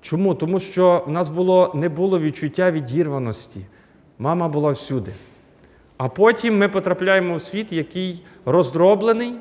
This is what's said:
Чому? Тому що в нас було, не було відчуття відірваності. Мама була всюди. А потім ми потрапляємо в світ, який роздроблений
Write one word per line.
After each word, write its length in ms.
Чому? 340
Тому 240
що 480
в 40
нас 180
було, 460
не 140
було 300
відчуття 520
відірваності. 880
Мама 280
була 240
всюди. 400
А 100
потім 500
ми 120
потрапляємо 680
в 60
світ, 300
який 520
роздроблений 960